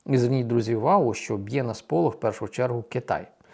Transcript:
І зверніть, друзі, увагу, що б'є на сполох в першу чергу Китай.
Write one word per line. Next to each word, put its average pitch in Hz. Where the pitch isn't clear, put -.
І 135
зверніть, 123
друзі, 117
увагу, 131
що -
б'є 113
на 113
сполох 156
в -
першу 104
чергу 123
Китай. 92